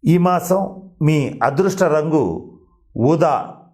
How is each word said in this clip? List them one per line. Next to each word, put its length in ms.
ఈ 140
మాసం 440
మీ 160
అదృష్ట 400
రంగు 420
ఊదా 400